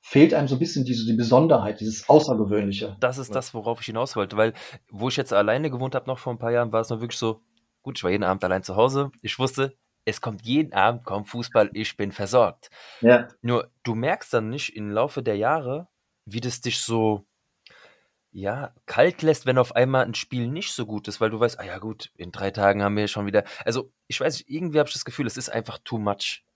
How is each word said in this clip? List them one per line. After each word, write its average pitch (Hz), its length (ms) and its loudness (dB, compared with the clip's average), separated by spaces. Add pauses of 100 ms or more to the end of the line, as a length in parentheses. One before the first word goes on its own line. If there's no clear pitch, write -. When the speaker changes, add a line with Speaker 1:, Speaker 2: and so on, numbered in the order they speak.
Speaker 1:
fehlt 156 340 6
einem 143 140 2
so 131 80 0
ein - 40 -2
bisschen 147 240 -2
diese, 113 220 -2
die 113 100 2
Besonderheit, 120 640 4
dieses 110 280 -8
Außergewöhnliche. 104 920 2
Speaker 2:
Das 127 180 -2
ist 127 100 -10
Speaker 3:
Ja. 107 60 -10
Speaker 2:
das, 127 200 -6
worauf 113 260 -6
ich - 60 -12
hinaus 117 300 -4
wollte, 101 200 -2
weil 110 160 4 (380)
wo 107 180 -4
ich 127 80 -2
jetzt 131 160 -2
alleine 110 380 2
gewohnt 131 240 -6
hab 131 120 -4
noch 131 120 -4
vor 127 140 -8
ein 117 60 -8
paar 117 140 -2
Jahren, 120 200 0
war 113 80 2
es 110 100 -4
noch 113 100 -4
wirklich 117 180 -8
so, 113 240 -4 (400)
gut, - 160 -12
ich - 60 -12
war 90 60 2
jeden 101 140 0
Abend 95 200 0
allein 92 180 0
zu 92 140 -8
Hause, 135 340 2 (120)
ich - 160 -8
wusste, 135 380 -2 (280)
es - 180 -4
kommt 104 200 -8
jeden 135 300 0
Abend, 117 320 2
kommt 101 240 -6
Fußball, 117 460 2
ich 110 220 -6
bin 101 160 -4
versorgt. 101 580 0 (320)
Speaker 1:
Ja. 120 260 6 (140)
Speaker 2:
Nur, 120 280 -2 (120)
du 117 120 -4
merkst 139 380 -4
dann 110 160 0
nicht 135 260 -8
im 104 160 -8
Laufe 123 320 -2
der 107 140 -2
Jahre, 139 520 -4 (360)
wie 104 160 -8
das 120 220 -6
dich 120 180 -4
so, 110 460 0 (1040)
ja, 107 420 -6 (140)
kalt 165 360 0
lässt, 156 240 0
wenn 127 120 2
auf 120 160 0
einmal 131 300 2
ein 113 100 -8
Spiel 120 340 -6
nicht 160 240 -8
so 120 140 -6
gut 104 220 -8
ist, 101 120 -8
weil 110 100 2
du 110 100 -4
weißt, 117 200 0
ah 104 40 -12
ja 95 140 -12
gut, 110 380 -12
in 87 140 -14
drei 98 200 -4
Tagen 101 320 4
haben 101 140 2
wir 104 120 0
schon 101 180 -4
wieder, 101 180 4 (200)
also 120 280 -2 (140)
ich - 140 -6
weiß 139 180 -2
nicht, - 120 -16
irgendwie 156 280 -2
hab 147 100 4
ich - 60 -8
das - 100 -6
Gefühl, 131 220 -4
es 107 100 -4
ist - 140 -6
einfach 113 320 -6
too - 160 -6
much. - 460 -4 (120)